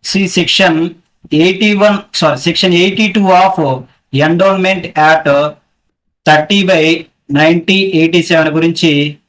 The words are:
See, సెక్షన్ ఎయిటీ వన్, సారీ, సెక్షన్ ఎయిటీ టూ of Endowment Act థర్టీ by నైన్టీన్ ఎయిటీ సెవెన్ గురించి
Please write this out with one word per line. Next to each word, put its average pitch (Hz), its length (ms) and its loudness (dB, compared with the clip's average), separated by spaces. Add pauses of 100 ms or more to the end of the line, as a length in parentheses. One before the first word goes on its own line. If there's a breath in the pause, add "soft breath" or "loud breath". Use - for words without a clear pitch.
(120)
See, 190 140 0 (140)
సెక్షన్ 170 400 0 (540)
ఎయిటీ 185 380 2 (120)
వన్, 208 140 2 (160)
సారీ, 147 240 -2 (100)
సెక్షన్ 180 260 0
ఎయిటీ 190 420 0
టూ 208 80 2 (200)
of 185 120 0 (720 soft breath)
Endowment 185 580 0 (280)
Act 160 160 0 (1000)
థర్టీ 156 340 0 (100)
by 160 120 2 (540)
నైన్టీన్ 170 500 2 (120)
ఎయిటీ 165 240 2
సెవెన్ 160 340 0
గురించి 165 340 0 (380)